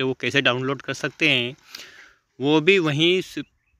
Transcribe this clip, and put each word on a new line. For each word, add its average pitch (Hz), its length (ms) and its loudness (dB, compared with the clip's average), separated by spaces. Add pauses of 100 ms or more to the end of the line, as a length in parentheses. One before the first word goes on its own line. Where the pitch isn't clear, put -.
है, 135 60 -2
वो 131 80 -2
कैसे 131 260 0
डाउनलोड 131 420 -4
कर 135 120 -8
सकते 151 340 -2
हैं, 127 280 0 (840)
वो 151 200 4
भी 190 180 4
वहीं 165 420 2
स-, - 180 -12 (420)